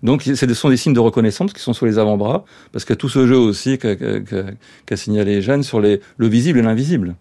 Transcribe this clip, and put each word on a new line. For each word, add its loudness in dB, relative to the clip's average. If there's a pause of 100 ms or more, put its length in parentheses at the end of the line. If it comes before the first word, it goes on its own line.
Donc, 2
c'est, -2
ce 0
sont 0
des 4
signes 0
de 4
reconnaissance 0
qui -20
sont -6
sur -2
les 0
avant-bras, 0 (260)
parce -10
qu'il -2
y 2
a -
tout -6
ce 2
jeu 4
aussi 0
que, -2
que, -6
que, -8 (420)
qu'a -6
signalé -2
Jeanne 0
sur -2
les, 2 (180)
le 2
visible 2
et 2
l'invisible. -2